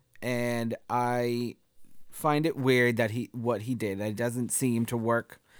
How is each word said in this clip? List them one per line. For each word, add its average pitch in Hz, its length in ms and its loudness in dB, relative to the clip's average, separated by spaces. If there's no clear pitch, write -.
and 120 560 -2
I 120 680 0
find 151 340 0
it 160 120 0
weird 123 420 4
that 110 140 2
he, 117 200 -6
what 117 300 -2
he 123 120 -2
did. 101 260 -2
It 107 160 -2
doesn't 120 360 -2
seem 117 340 2
to 120 100 -2
work 117 440 -2